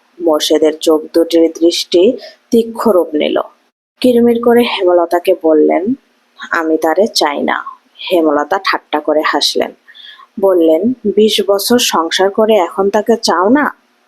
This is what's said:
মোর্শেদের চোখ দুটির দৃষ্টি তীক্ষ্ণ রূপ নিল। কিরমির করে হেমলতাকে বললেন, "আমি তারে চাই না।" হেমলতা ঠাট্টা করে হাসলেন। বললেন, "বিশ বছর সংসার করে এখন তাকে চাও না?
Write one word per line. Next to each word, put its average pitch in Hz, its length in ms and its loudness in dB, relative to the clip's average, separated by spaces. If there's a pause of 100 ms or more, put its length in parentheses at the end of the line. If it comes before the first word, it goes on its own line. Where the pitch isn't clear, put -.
(200)
মোর্শেদের 156 580 0
চোখ 156 240 0 (120)
দুটির 165 460 2
দৃষ্টি 175 580 0 (320)
তীক্ষ্ণ 226 400 0
রূপ 170 240 0
নিল। 151 260 -2 (600)
কিরমির 233 440 2
করে 240 180 4
হেমলতাকে 175 800 0
বললেন, 156 520 2 (560)
"আমি 160 260 -2
তারে 160 300 0
চাই 156 360 -2
না।" - 220 -4 (480)
হেমলতা 156 520 0
ঠাট্টা - 360 -4
করে 151 200 0
হাসলেন। - 500 -2 (680)
বললেন, 180 520 2 (120)
"বিশ 214 420 0
বছর 202 320 0
সংসার 190 520 -2
করে 220 240 0
এখন 196 360 -2
তাকে 214 260 0
চাও 185 320 0
না? 269 260 0 (340)